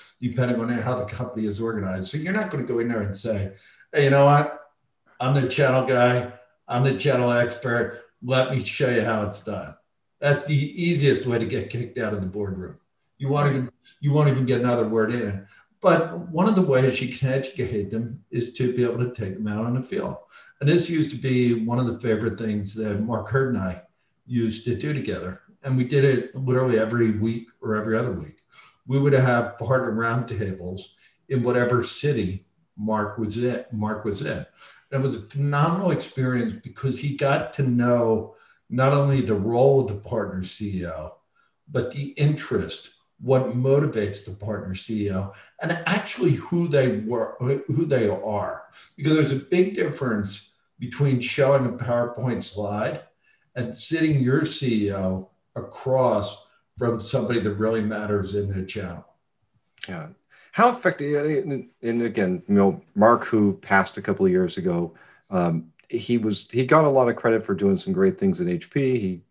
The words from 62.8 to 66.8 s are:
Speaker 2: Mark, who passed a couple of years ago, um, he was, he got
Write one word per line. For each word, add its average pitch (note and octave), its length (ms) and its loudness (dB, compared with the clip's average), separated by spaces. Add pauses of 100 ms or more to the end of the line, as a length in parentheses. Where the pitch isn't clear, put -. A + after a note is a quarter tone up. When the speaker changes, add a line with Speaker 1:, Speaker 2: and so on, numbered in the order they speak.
Speaker 2:
Mark, A#2 300 6
who G#2 300 2
passed - 440 0
a F#2 40 -12
couple G2 220 0
of F#2 80 6
years F2+ 240 2
ago, E2+ 380 -2 (360)
um, E2+ 400 0 (180)
he A#2 300 0
was, G#2+ 320 -2
he B2+ 140 0
got D3+ 200 6